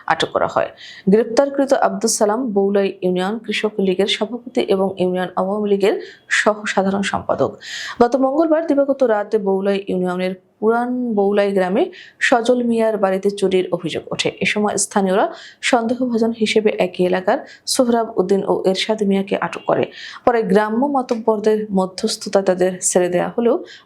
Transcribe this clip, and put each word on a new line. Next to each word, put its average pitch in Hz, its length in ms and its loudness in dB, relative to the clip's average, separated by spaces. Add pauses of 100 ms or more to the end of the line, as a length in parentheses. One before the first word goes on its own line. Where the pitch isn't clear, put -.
আটক - 220 0
করা - 180 0
হয়। - 240 -2 (380)
গ্রেপ্তারকৃত 262 640 2
আব্দুস 196 460 0
সালাম 220 340 0
বৌলাই 196 480 2
ইউনিয়ন 185 380 -2
কৃষক 214 420 -4
লীগের 190 260 0
সভাপতি 233 540 -4
এবং 190 380 0
ইউনিয়ন 180 380 -2
আওয়ামী 202 340 -2
লীগের 202 300 2 (280)
সহ 214 360 0
সাধারণ 196 380 0
সম্পাদক। - 540 -2 (460)
গত 240 140 2
মঙ্গলবার 302 500 2
দিবাগত 277 360 2
রাতে 214 360 0
বৌলাই 196 480 0
ইউনিয়নের 185 480 -2 (260)
পুরান 240 540 0
বৌলাই 202 380 2
গ্রামে 196 380 2 (280)
সজল 247 440 4
মিয়ার 226 340 2
বাড়িতে 196 340 2
চুরির 190 420 0
অভিযোগ 160 300 -4 (100)
ওঠে। - 280 -4
এ 196 40 -2
সময় 208 320 0
স্থানীয়রা 202 560 0 (280)
সন্দেহভাজন 233 720 0
হিসেবে 214 460 2
একই 180 260 0
এলাকার 185 340 0 (280)
সোহরাব 233 520 0
উদ্দিন 196 280 2
ও 180 200 0
এরশাদ 214 360 -2
মিয়াকে 196 340 0
আটক - 300 -6
করে। 143 200 0 (380)
পরে 233 180 2
গ্রাম্য 214 440 2
মাতব্বরদের 220 840 0
মধ্যস্থতায় 190 720 -2
তাদের 185 360 0
ছেড়ে 180 280 0
দেয়া 175 300 -2
হলেও 240 260 0 (220)